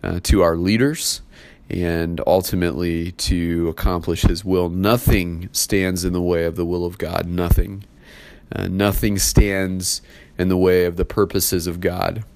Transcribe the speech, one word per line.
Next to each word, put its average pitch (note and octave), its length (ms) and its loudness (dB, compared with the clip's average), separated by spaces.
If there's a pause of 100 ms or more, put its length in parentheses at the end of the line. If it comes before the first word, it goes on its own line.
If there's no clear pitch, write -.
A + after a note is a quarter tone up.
uh, F2 220 -2
to F#2+ 180 4
our E2 140 4
leaders A2+ 640 0 (460)
and E2+ 600 -2
ultimately F2 840 0
to E2+ 580 -2
accomplish E2+ 540 -2
his F2 220 2
will. F2+ 240 2
Nothing F#2 800 0
stands F#2 540 -2
in F2+ 80 0
the F2+ 100 0
way E2+ 220 0
of E2 100 -2
the F2 100 -4
will F2 200 -2
of F2 120 -6
God. F2 300 -4
Nothing. F2 560 0 (720)
Uh, F#2+ 140 -6
nothing G2 500 0
stands F#2+ 840 0 (380)
in F#2 100 2
the F#2 80 4
way F2+ 280 4
of F2 120 -2
the F2+ 80 0
purposes F#2+ 600 0
of F2 140 -6
God. F2+ 440 -2 (120)